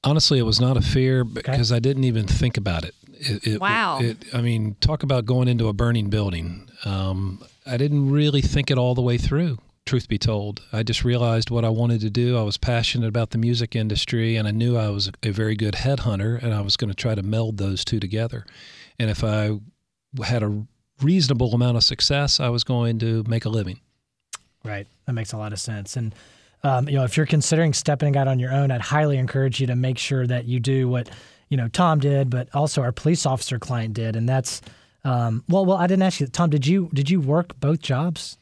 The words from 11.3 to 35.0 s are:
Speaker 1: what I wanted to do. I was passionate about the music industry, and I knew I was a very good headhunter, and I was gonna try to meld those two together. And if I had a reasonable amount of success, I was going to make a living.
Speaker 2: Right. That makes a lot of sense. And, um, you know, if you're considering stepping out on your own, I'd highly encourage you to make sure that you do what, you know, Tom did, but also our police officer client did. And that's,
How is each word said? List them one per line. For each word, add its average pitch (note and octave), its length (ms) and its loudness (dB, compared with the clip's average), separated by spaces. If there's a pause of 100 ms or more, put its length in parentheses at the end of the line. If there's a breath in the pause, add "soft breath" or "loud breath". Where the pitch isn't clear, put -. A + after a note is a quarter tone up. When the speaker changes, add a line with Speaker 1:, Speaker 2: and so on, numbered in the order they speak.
Speaker 1:
what A#2 160 0
I - 20 2
wanted A#2 320 2
to G#2+ 100 -2
do. A#2+ 280 2
I A2+ 40 0
was G#2 140 -2
passionate A2+ 520 0
about A2+ 220 -2
the A2+ 80 -2
music A#2 380 0
industry, A2+ 600 0
and G#2+ 120 0
I G#2 40 -2
knew A#2+ 240 2
I A2 120 0
was G2+ 220 -2 (120)
a A2+ 80 -2
very G#2+ 240 0
good G#2 200 -2
headhunter, A#2 680 -2
and A#2 120 -2
I G#2 80 -2
was G2+ 160 -2
gonna G2+ 160 -2
try A2+ 200 -2
to G2+ 80 -4
meld G#2+ 360 -2
those G2 260 -4
two A2 160 -2
together. A2 460 -4 (520 loud breath)
And A2 120 0
if - 120 -2
I G#2+ 360 0 (680)
had A#2 180 0
a G#2 220 -2 (380)
reasonable C3+ 520 2
amount A#2+ 220 2
of A2 80 2
success, - 560 0
I B2+ 80 0
was A#2+ 160 0
going A#2 360 0
to A2+ 280 0
make A2+ 160 0
a A2 60 -2
living. G2+ 300 -4 (840)
Speaker 2:
Right. G2+ 220 -8 (200)
That B2+ 60 -4
makes A#2 200 -6
a A#2 40 -8
lot G#2+ 160 -8
of G#2+ 80 -10
sense. G#2 360 -8
And, A2+ 180 -6 (480 soft breath)
um, C3+ 260 2
you C#3 80 0
know, C3 80 2
if B2 120 -2
you're D#3 100 4
considering D#3 480 2
stepping C#3+ 420 0
out C3+ 120 2
on C3 100 0
your B2+ 140 -2
own, C#3 180 2
I'd B2 100 -2
highly D3 380 2
encourage C3 420 0
you C3 80 0
to B2 80 0
make B2+ 220 0
sure C3 280 0
that B2 200 -2
you B2 120 0
do C3 300 2
what, B2 220 -2 (400 loud breath)
you C#3 80 0
know, A#2 100 0
Tom D#3+ 320 4
did, C#3 300 2
but B2 240 -2
also D3 260 0
our B2+ 120 0
police D#3 340 0
officer C3 320 -2
client A2+ 340 -4
did. A2 240 -4
And A2+ 100 0
that's, C3 360 -2 (420 loud breath)